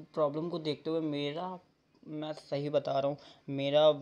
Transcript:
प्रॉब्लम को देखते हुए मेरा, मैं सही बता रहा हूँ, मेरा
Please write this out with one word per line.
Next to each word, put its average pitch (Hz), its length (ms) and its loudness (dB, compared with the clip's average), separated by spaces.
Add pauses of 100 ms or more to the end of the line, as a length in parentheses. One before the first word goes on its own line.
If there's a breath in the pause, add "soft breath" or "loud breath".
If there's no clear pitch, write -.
(140)
प्रॉब्लम 156 360 0
को 165 100 -4
देखते 156 300 -4
हुए 165 120 0
मेरा, 147 460 -4 (560)
मैं 151 300 -8
सही 147 360 -4
बता 139 300 2
रहा 139 100 0
हूँ, 143 80 -4 (340 loud breath)
मेरा 139 340 4 (160)